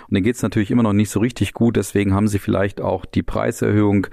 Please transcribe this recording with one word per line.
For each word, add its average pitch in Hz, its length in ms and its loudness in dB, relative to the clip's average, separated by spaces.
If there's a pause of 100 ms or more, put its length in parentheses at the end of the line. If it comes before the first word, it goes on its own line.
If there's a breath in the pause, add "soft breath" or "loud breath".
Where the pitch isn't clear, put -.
Und - 60 -4
denen 101 100 2
geht's 117 180 0
natürlich 107 300 0
immer 123 120 4
noch 107 100 2
nicht 101 160 2
so - 100 -2
richtig - 340 -2
gut. 117 220 2
Deswegen 101 380 0
haben 104 160 2
sie 101 100 -2
vielleicht 98 400 -2
auch 92 260 -4
die - 180 -2
Preiserhöhung 104 880 0